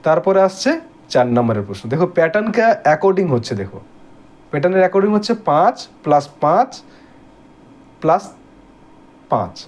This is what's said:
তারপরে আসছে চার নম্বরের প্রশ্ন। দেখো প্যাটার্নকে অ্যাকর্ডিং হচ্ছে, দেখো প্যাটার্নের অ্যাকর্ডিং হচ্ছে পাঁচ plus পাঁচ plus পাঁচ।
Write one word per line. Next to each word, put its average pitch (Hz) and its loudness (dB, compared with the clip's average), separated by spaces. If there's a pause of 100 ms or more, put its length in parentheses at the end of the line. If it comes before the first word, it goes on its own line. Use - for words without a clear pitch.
তারপরে 190 2
আসছে 247 0 (300)
চার 123 2
নম্বরের 117 0
প্রশ্ন। 101 -12
দেখো 170 0
প্যাটার্নকে 202 0 (220)
অ্যাকর্ডিং 185 2
হচ্ছে, 123 -4
দেখো 98 -12 (720)
প্যাটার্নের 180 0
অ্যাকর্ডিং 196 2
হচ্ছে 208 -2
পাঁচ 180 0 (180)
plus 147 2 (180)
পাঁচ 196 0 (1200)
plus 160 0 (1080)
পাঁচ। 101 -4